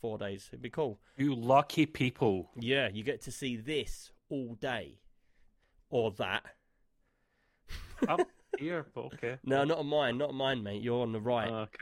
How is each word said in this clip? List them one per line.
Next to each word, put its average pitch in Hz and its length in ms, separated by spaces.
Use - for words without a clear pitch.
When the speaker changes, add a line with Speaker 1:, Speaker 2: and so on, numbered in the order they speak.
Speaker 1:
four 107 160
days. 98 340
It'd - 80
be 123 100
cool. 131 300
Speaker 2:
You 139 180
lucky 139 520
people. 113 720
Speaker 1:
Yeah, 123 340
you 107 120
get 123 180
to 135 100
see 127 240
this 123 540
all 127 260
day, 107 440
or 113 300
that. 104 260
Speaker 2:
Up 165 140
<laughs> - 160
here, 160 260
but 120 100
okay. 123 300
Speaker 1:
No, 135 200
not 160 140
on 147 80
mine, 139 320
not 147 120
on 139 40
mine, 135 280
mate. 104 200
You're 120 200
on 113 100
the 110 80
right. 117 300
Speaker 2:
Oh, 110 160